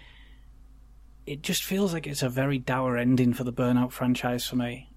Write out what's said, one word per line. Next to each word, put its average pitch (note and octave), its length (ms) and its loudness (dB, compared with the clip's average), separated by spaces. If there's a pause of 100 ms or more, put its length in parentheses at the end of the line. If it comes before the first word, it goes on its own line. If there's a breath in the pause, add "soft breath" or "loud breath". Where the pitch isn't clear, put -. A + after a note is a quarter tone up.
(1300 soft breath)
It D3 160 -10
just - 220 -2
feels G3 280 0
like D#3+ 140 -4
it's C#3+ 160 -4
a C3+ 60 0
very C3+ 300 0
dour B2+ 380 0
ending B2 360 4
for B2 120 -4
the B2 80 -4
Burnout B2 400 2
franchise B2 540 0
for B2+ 100 -4
me, B2 400 -4